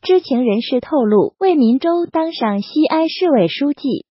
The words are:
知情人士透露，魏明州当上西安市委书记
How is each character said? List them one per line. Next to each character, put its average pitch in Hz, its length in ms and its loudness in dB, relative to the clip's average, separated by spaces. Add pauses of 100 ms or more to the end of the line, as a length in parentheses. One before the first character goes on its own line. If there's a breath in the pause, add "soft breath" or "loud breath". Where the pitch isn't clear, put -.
知 370 200 2
情 254 220 -2
人 226 200 0
士 254 160 -2
透 254 260 -2
露， 208 340 2
魏 381 140 2
明 247 240 4
州 339 300 -2
当 330 260 -4
上 208 300 -4
西 302 240 -2
安 320 200 0
市 359 220 -2
委 220 180 2
书 285 260 -2
记 - 320 -6 (100)